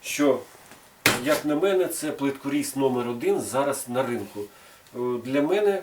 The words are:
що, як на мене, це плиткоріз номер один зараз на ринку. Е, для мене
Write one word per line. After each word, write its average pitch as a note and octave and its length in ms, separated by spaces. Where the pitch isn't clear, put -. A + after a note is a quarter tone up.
що, C3+ 360
як - 200
на D3 100
мене, G3+ 300
це - 260
плиткоріз C#3 640
номер B2 320
один A#2+ 340
зараз C3+ 460
на B2+ 160
ринку. G#2 360
Е, A#2+ 40
для C3+ 160
мене G3 420